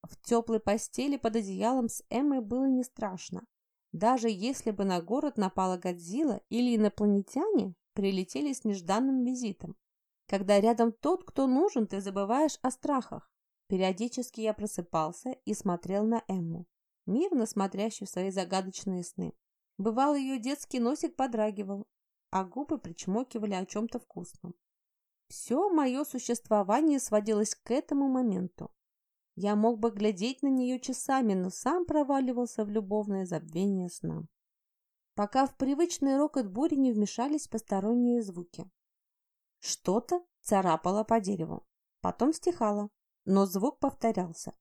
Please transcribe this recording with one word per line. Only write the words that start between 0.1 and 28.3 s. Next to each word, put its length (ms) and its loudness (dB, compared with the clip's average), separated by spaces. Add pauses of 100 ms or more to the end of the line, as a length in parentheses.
тёплой 380 2
постели 560 -2
под 220 0
одеялом 500 0
с 220 -8
Эммой 320 2
было 240 -2
не 180 4
страшно, 640 -8 (480)
даже 360 2
если 420 -2
бы 120 -2
на 180 2
город 360 -2
напала 400 0
Годзилла 720 -2
или 260 2
инопланетяне 1000 2 (200)
прилетели 580 -2
с 140 -6
нежданным 580 0
визитом. 540 -4 (500)
Когда 320 4
рядом 320 4
тот, 320 0
кто 240 0
нужен, 400 2
ты 140 -6
забываешь 600 0
о 100 0
страхах. 600 -4 (360)
Периодически 760 -2
я 120 0
просыпался 760 -4 (140)
и 80 -2
смотрел 520 -2
на 220 0
Эмму, 400 -6 (380)
мирно 400 0
смотрящую 640 -4
в 40 -14
свои 200 -2
загадочные 720 -4
сны. 300 -8 (440)
Бывало, 380 2
её 240 -2
детский 400 -4
носик 360 0
подрагивал, 720 -2 (420)
а 140 0
губы 340 -4
причмокивали 760 -4
о 120 -2
чём-то 340 -6
вкусном. 540 -14 (760)
Всё 420 -2
моё 360 2
существование 960 0
сводилось 560 0
к 160 -8
этому 360 0
моменту. 640 0 (640)